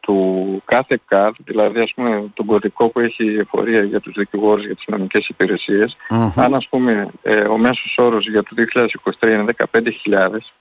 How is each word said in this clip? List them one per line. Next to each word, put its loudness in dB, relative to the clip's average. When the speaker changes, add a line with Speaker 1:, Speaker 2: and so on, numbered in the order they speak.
Speaker 1:
του 0
κάθε 0
καδ, 2
δηλαδή, 0
ας -2
πούμε, -2
τον -6
κωδικό 0
που -2
έχει 0
η 0
εφορία 0
για -2
τους -14
δικηγόρους, 0
για -8
τις -18
νομικές -2
υπηρεσίες, -2
Speaker 2:
Μμμ. 0
Speaker 1:
αν, 2
ας -2
πούμε, 0
ε, 2
ο 2
μέσος 0
όρος 2
για 2
το -8
δύο 2
χιλιάδες 0
είκοσι -6
τρία 4
είναι 0
δεκαπέντε 0
χιλιάδες -2